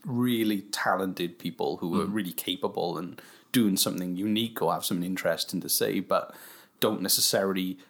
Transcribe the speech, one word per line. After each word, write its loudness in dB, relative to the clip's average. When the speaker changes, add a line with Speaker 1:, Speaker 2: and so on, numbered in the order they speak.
Speaker 1:
really 2
talented 0
people -2
who 0
are 0
Speaker 2:
Mm. -2
Speaker 1:
really -2
capable -4
and -8
doing 6
something 0
unique 0
or 4
have -2
something 0
interesting -2
to -4
say, 2
but -2
don't 2
necessarily 2